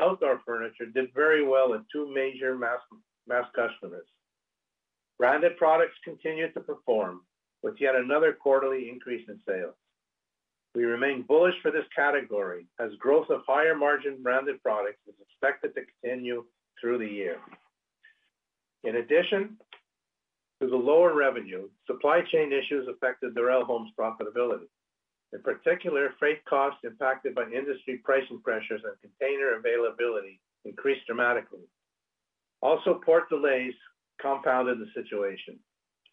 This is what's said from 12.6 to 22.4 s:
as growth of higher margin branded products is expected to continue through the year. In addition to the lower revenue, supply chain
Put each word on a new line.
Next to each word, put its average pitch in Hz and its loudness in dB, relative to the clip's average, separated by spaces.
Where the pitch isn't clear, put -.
as 113 -4
growth 147 4
of - 0
higher 156 4
margin 143 0
branded 131 0
products 104 -2
is 101 -20
expected - -4
to 131 -8
continue 120 -6
through 120 -2
the 107 -6
year. 85 -4
In 117 -2
addition 180 0
to 131 0
the 127 0
lower 151 6
revenue, 107 -2
supply 143 2
chain 151 2